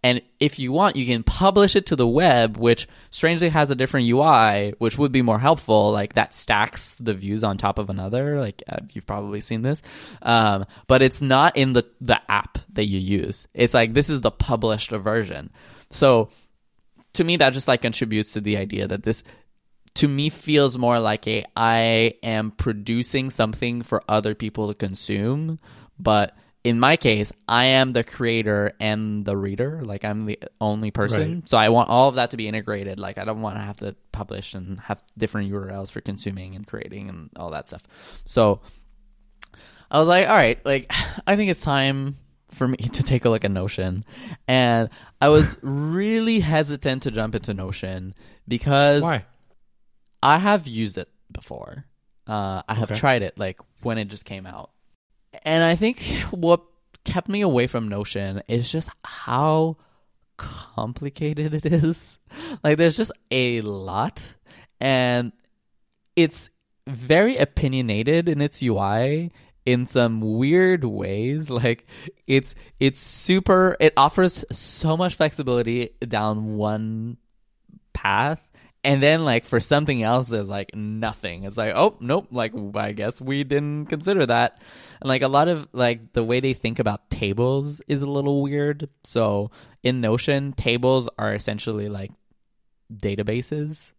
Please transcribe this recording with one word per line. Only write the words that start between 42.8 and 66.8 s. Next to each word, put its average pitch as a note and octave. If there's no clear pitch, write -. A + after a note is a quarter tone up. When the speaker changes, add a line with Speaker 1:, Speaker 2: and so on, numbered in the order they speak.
Speaker 1:
to B2+
take C3
a A#2+
look A2
at G2+
Notion." F#2+
And A#2+
I C#3+
was D3+
<laughs> -
really G3+
hesitant D3
to C3
jump A2
into G#2+
Notion F#2+
because C#3+
Speaker 2:
Why? D#3
Speaker 1:
I C#3+
have F#3+
used A2
it F#2
before. -
Uh, G2
I A2
have A2
Speaker 2:
Okay. G#2+
Speaker 1:
tried B2+
it, F2
like, F#2+
when A#2
it G#2+
just G2+
came F#2+
out. -
And D#3+
I E3
think G#3+
what E3+
kept -
me G#3
away B2+
from A2+
Notion G2
is A#2+
just D#3+
how D#3
complicated D3+
it D#3
is. D#3+
Like, D3+
there's D#3+
just -
a B2
lot, G2
and B2
it's E3